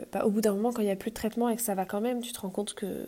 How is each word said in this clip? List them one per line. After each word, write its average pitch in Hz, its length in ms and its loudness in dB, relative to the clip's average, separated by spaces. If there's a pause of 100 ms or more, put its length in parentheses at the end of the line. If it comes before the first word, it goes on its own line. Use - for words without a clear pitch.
(120)
bah, - 140 2
au 226 40 6
bout 208 120 2
d'un 208 120 6
moment, 214 180 2
quand 240 100 -2
il 214 40 4
n'y 202 60 4
a 190 40 2
plus 196 160 -4
de - 40 -12
traitement 233 340 0
et 226 60 2
que 233 60 -4
ça 202 140 0
va 190 100 0
quand 202 160 -2
même, 240 200 0
tu 240 100 -8
te - 80 -10
rends 190 100 -4
compte 202 240 -4
que - 340 -6